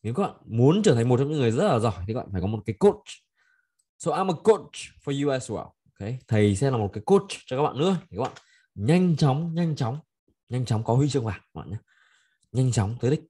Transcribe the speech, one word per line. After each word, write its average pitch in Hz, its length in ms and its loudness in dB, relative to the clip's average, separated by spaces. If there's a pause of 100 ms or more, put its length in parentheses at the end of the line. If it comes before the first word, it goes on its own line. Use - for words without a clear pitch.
nếu 113 100 -6
các 190 100 -2
bạn - 120 -6 (100)
muốn 147 380 4
trở 165 120 6
thành 117 140 2
một 123 80 4
trong 139 120 0
những 156 100 -2
người 117 120 2
rất 160 160 0
là 131 120 2
giỏi 104 280 -2
thì 110 60 -6
các 120 60 -4
bạn - 120 -12
phải 90 100 -4
có 92 60 -2
một 107 180 -4
cái 110 140 -4
coach. 208 240 4 (920)
So 160 140 -4
I'm 170 200 -2
a 143 120 -4
coach 202 280 2 (320)
for 143 200 -4
you 143 80 0
as 123 200 -4
well. - 220 -8 (260)
Ok, 98 100 -8 (180)
thầy 104 280 4
sẽ 135 160 0
là 123 60 0
một 101 160 -2
cái 104 120 -12
coach 196 240 2 (160)
cho 127 120 -6
các 143 60 0
bạn 131 140 -2
nữa 175 200 0 (120)
để 87 80 -12
các 120 60 -4
bạn - 100 -6 (420)
nhanh 165 400 2
chóng, 160 400 0
nhanh 165 200 -2
chóng, 131 240 -6 (500)
nhanh 123 160 -4
chóng 110 180 -2
có 117 100 0
huy 135 160 2
chương 127 160 -2
vàng 101 160 -6
các - 180 -18
bạn 80 120 -14
nhé. 107 60 -10 (720)
Nhanh 127 200 0
chóng 113 300 -2
tới 123 100 0
đích. 156 180 -2